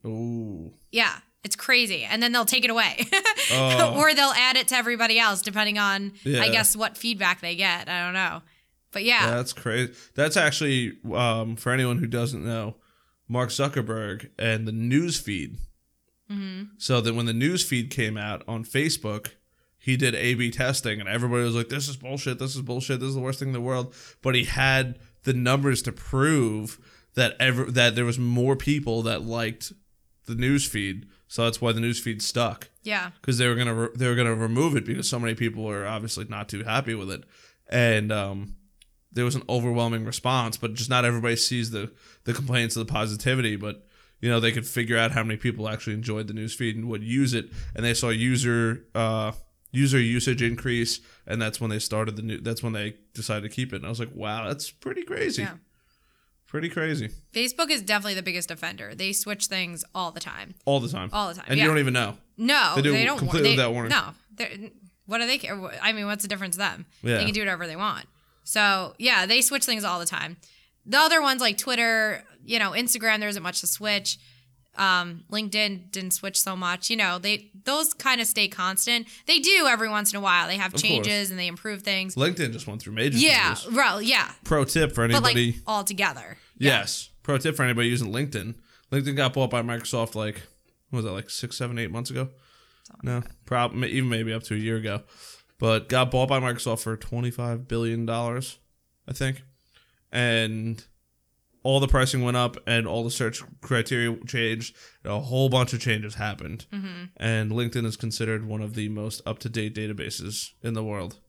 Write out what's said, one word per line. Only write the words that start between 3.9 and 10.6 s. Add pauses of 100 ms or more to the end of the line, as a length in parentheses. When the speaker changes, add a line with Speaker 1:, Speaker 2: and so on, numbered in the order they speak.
Speaker 2:
Or
they'll
add
it
to
everybody
else,
depending
on, (100)
Speaker 1:
Yeah.
Speaker 2:
I
guess,
what
feedback
they
get.
I
don't
know. (480)
But
yeah.
Speaker 1:
That's
crazy. (240)
That's
actually, (160)